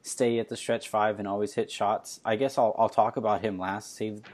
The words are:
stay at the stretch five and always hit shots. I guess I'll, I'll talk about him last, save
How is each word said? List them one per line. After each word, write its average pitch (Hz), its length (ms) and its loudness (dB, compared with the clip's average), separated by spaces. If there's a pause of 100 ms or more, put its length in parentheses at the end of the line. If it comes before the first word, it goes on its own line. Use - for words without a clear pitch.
stay 117 380 2
at 107 80 -2
the 117 80 -8
stretch - 320 -2
five 107 320 2
and 101 80 -4
always 104 260 -2
hit 110 160 -2
shots. - 540 -2
I 113 100 2
guess 135 240 0
I'll, 113 200 4
I'll 113 100 6
talk 113 280 2
about 107 280 0
him 101 140 -2
last, 95 360 -6
save 107 280 -8 (120)